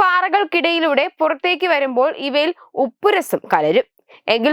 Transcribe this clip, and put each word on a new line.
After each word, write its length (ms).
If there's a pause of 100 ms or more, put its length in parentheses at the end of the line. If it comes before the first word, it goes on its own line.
പാറകൾക്കിടയിലൂടെ 1040 (140)
പുറത്തേക്ക് 540
വരുമ്പോൾ 380 (160)
ഇവയിൽ 240 (320)
ഉപ്പുരസം 580 (120)
കലരും. 340 (480)
എങ്കിൽ 180